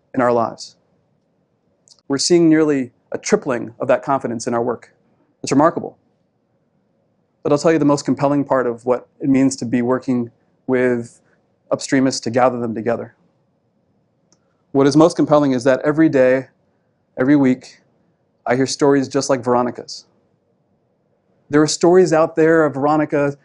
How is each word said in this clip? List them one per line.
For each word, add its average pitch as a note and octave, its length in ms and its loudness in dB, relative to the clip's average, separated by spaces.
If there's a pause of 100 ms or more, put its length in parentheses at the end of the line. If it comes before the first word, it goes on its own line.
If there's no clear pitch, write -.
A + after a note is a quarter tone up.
(140)
in C3+ 60 -4
our B2 120 2
lives. - 440 -4 (1300)
We're C#3 100 -2
seeing E3+ 300 4
nearly D3+ 440 2 (180)
a - 60 -8
tripling A#2 640 -4
of B2+ 80 -4
that B2+ 140 2
confidence B2 440 -4
in B2 60 -4
our A#2 100 -2
work. A#2 300 -8 (500)
It's - 80 -10
remarkable. D3 460 0 (1500)
But - 100 -2
I'll C#3+ 60 2
tell E3 140 2
you D#3+ 60 0
the D3 80 0
most D3 180 0
compelling C#3 400 -2
part C3 220 0
of A#2 180 -6
what B2 240 -2 (100)
it D3 120 -2
means C3+ 260 2
to - 80 -10
be B2 160 -2
working B2 500 -4 (360)
with B2 540 -2 (500)
upstreamists C3 520 -2
to A#2 80 -6
gather B2 280 0
them A#2 160 -6
together. A2+ 400 -6 (1600)
What C3+ 140 2
is C#3+ 100 2
most E3+ 180 6
compelling D3 380 2
is B2 120 -4
that C3 200 2
every D3+ 240 2
day, C3 400 2 (680)
every C3+ 200 0
week, B2+ 460 -2 (640)
I A#2+ 100 0
hear C3 100 0
stories C#3 420 0
just C3+ 220 -4
like B2+ 140 -2
Veronica's. A#2+ 640 -4 (1400)
There D3 120 2
are D#3 40 2
stories F3 460 2
out D#3+ 220 0
there D#3+ 300 2
of C#3 100 -2
Veronica C#3+ 720 -2